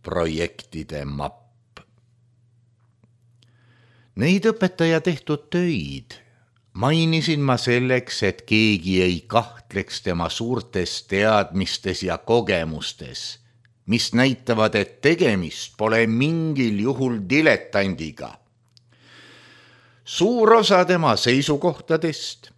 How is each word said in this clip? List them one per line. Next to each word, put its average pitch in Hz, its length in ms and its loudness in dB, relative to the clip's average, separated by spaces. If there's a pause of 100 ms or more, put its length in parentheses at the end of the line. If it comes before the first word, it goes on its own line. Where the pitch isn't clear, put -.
projektide 80 1040 -6
mapp. - 800 -12 (2250)
Neid 180 320 2
õpetaja 165 560 0
tehtud 151 480 -4
töid 98 720 -4 (500)
mainisin 160 680 0
ma 135 160 2
selleks, 123 680 0
et 98 240 -2
keegi 101 560 4
ei 90 180 2 (100)
kahtleks - 720 -4
tema 85 260 -4
suurtes 113 800 -6
teadmistes 95 920 -2
ja 87 160 -4
kogemustes, 82 1200 -4 (480)
mis - 280 -2
näitavad, 117 600 0
et 101 260 -2
tegemist 135 800 0
pole 110 280 2
mingil 135 720 0
juhul 123 400 -2 (100)
diletandiga. 98 1040 0 (1700)
Suur 226 480 2
osa 190 320 6
tema 165 320 2
seisukohtadest 147 1400 -2